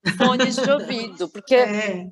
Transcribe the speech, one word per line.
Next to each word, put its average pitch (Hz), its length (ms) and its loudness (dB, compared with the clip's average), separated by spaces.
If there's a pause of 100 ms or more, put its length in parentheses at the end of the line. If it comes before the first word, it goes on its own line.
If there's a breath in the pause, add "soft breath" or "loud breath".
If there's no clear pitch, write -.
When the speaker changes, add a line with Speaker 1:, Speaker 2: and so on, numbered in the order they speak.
(180)
Speaker 1:
fones 254 380 2
de 262 160 0
ouvido, 254 580 -4
porque 208 260 0
Speaker 2:
<laughs> 208 520 0
É. - 40 -16